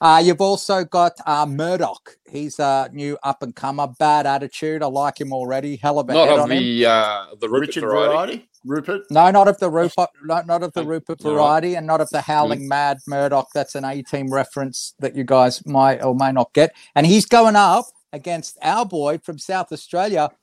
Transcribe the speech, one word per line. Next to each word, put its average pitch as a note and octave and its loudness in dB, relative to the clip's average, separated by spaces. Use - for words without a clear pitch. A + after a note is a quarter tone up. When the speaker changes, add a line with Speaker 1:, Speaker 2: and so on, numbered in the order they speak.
Speaker 1:
uh, D#3+ 6
you've F3 2
also G3 0
got, F3 0
uh, D3+ 0
Murdoch. D#3 -6
He's C#3+ -10
a C3+ 0
new C#3+ -10
up-and-comer, C#3 -6
bad D3+ 2
attitude. C#3+ -4
I D3+ -2
like C#3 -4
him C3+ -8
already. C3+ -6
Hell D3 -2
of C3 -4
a C3 -2
Speaker 2:
Not D#3 6
Speaker 1:
head D3 4
Speaker 2:
of D3 2
Speaker 1:
on B2+ -2
him. C3 0
Speaker 2:
the, A#2+ 0
uh, G#2+ 2
the A2+ -4
Rupert C3+ -2
Speaker 3:
Richard - -8
Speaker 2:
variety. G#2+ 0
Speaker 3:
variety? F#3+ -4
Rupert? D3+ -6
Speaker 1:
No, E3 6
not G3 6
of G3 2
the F3+ -2
Rupert, E3+ 0
not, E3 -4
not E3+ -2
of F3 -8
the E3+ -6
Speaker 2:
Oh, D3+ -8
Speaker 1:
Rupert D#3+ -8
Speaker 2:
all D3+ -2
right. D3 -2
Speaker 1:
variety, F3+ -4
and D#3+ -8
not D#3+ 0
of D3+ -4
the D3 -4
Howling D3 -2
Speaker 2:
Mm. C#3 -10
Speaker 1:
Mad C#3+ -2
Murdoch. C#3 -2
That's C#3+ -6
an C#3 -8
A-Team C3+ -6
reference C3+ -6
that C3 -6
you C3+ -4
guys B2+ 2
might C3+ 2
or C3 0
may C3+ 0
not B2+ 0
get. D#3 2
And D3 4
he's G3 4
going A3+ 4
up G3+ 4
against D#3+ -10
our G3 -2
boy D#3+ -4
from D#3+ -14
South F#3 -6
Australia E3+ -4